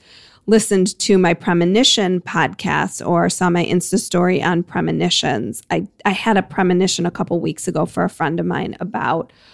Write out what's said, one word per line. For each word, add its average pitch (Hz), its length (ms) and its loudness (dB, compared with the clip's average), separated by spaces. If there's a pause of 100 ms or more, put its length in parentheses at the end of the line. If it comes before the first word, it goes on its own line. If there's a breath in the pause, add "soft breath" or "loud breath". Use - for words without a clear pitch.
(460 soft breath)
listened 208 540 2
to 196 180 4
my 175 160 4
premonition 180 880 2
podcast 156 840 -4
or 175 240 2
saw 180 200 0
my 175 160 2
Insta 180 340 0
story 180 420 0
on 175 220 0
premonitions, 160 1080 -2
I, 170 160 -2 (200)
I 208 60 0
had 220 260 0
a 185 40 2
premonition 180 640 0
a 175 60 -2
couple 180 300 -4
weeks 156 260 -6
ago 156 180 -2
for 175 200 -2
a 190 40 0
friend 160 300 -4
of 170 60 -2
mine - 340 -4
about, - 540 -4 (200 soft breath)